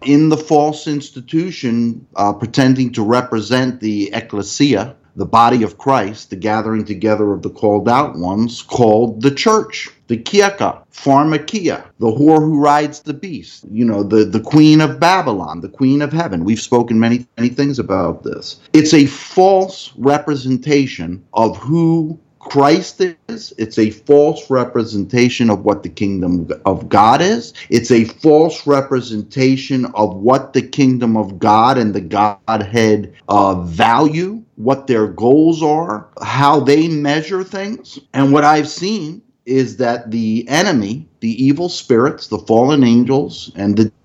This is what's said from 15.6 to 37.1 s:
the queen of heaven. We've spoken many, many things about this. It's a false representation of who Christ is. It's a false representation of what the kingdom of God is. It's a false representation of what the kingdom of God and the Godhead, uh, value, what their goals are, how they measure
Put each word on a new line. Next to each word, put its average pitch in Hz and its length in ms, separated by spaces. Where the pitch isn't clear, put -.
the 95 80
queen 139 320
of 143 100
heaven. 151 320
We've 110 160
spoken 117 400
many, 120 280
many 120 120
things 135 280
about 95 460
this. - 360
It's 151 200
a 143 120
false 190 920
representation 131 1300
of 104 240
who 165 640
Christ 156 640
is. 113 280
It's 113 220
a 107 120
false 147 580
representation 123 1000
of 101 140
what 101 180
the - 80
kingdom 90 600
of 92 240
God 113 320
is. 220 320
It's 120 200
a 117 140
false 156 640
representation 131 1160
of 104 220
what 123 340
the 131 100
kingdom 123 540
of 98 240
God 113 380
and 107 180
the 101 60
Godhead, 107 1120
uh, 98 320
value, 151 800
what 131 300
their 110 200
goals 151 560
are, 156 420
how 143 380
they 151 300
measure 156 560